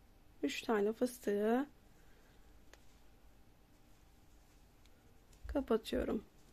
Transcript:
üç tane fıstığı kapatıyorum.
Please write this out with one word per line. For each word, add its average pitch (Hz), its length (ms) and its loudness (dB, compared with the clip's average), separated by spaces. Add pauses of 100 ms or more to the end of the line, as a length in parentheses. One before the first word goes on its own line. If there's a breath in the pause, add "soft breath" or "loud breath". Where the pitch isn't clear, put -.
(440)
üç 285 180 -2
tane 214 320 2
fıstığı 226 720 0 (3750 soft breath)
kapatıyorum. 254 760 0 (300)